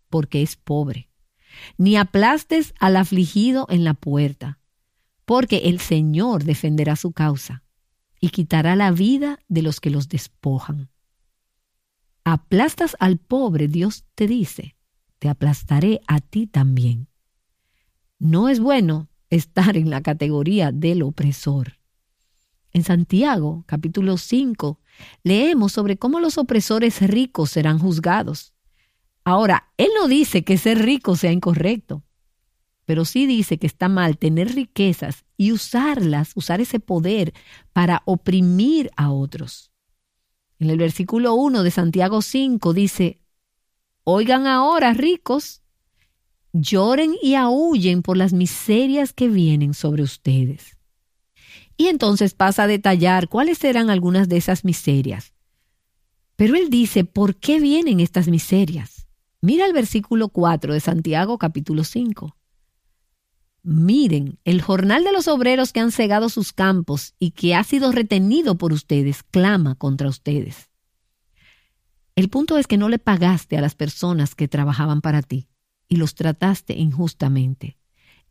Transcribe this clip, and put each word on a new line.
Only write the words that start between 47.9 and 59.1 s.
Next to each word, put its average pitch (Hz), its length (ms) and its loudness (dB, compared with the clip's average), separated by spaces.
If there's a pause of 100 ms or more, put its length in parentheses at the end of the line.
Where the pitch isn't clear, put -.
por 185 140 -2
las 185 160 2
miserias 247 800 0
que 247 160 0
vienen 156 460 2
sobre 151 300 -2
ustedes". 131 760 -2 (1000)
Y 330 100 4
entonces 208 480 0
pasa 196 280 2
a 202 40 2
detallar 185 600 2
cuáles 302 360 -2
eran 240 260 2
algunas 185 400 2
de 175 80 2
esas 180 260 -2
miserias. 139 720 -2 (1000)
Pero 220 200 4
él 349 140 2
dice, 233 360 2
"¿Por 202 320 0
qué - 220 0
vienen 294 400 2
estas 175 280 0
miserias?". 165 800 -2 (340)